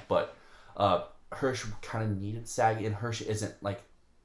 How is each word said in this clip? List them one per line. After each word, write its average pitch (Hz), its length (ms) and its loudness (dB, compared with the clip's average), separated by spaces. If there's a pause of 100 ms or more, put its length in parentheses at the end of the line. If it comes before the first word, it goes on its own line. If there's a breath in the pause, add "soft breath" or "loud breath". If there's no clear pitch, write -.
but, 85 280 2 (400 loud breath)
uh, 95 280 4 (280)
Hirsch - 320 0 (160)
kinda 110 280 -2
needed 104 400 -2
sag, 113 360 2
and 107 100 0
Hirsch 110 280 -4
isn't, 104 400 -2
like, 98 180 -2 (440)